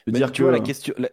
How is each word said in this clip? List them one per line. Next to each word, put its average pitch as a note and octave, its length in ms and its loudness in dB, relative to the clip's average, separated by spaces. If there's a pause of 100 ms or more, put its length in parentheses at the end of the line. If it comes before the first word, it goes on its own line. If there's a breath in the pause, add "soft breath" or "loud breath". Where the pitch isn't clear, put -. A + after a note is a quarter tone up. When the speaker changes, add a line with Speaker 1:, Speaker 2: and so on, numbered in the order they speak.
Speaker 1:
De A2+ 60 -2
Speaker 2:
Mais A#2+ 60 2
Speaker 1:
dire C3+ 140 0
Speaker 2:
tu C3+ 100 -2
Speaker 1:
que C3+ 60 6
Speaker 2:
vois, B2+ 40 6
la A#2 80 4
question, C3+ 380 -6
la, B2 140 -2